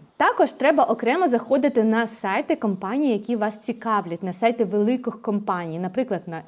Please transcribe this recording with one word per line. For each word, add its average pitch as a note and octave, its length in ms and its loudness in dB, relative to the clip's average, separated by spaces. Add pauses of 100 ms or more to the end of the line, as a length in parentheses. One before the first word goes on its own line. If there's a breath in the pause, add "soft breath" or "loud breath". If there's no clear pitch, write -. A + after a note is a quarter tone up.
(180)
Також F#4 360 2
треба C#4 300 4
окремо C4+ 440 2
заходити B3+ 560 2
на A3 240 2
сайти A3+ 480 -2
компаній, A3+ 560 -2
які G#3+ 240 -2
вас G#3+ 220 -2
цікавлять, G#3 680 -2
на F#3 100 -4
сайти A#3+ 300 2
великих G#3 580 0
компаній, F3+ 580 -4
наприклад, F#3 460 -2
на E3 220 -8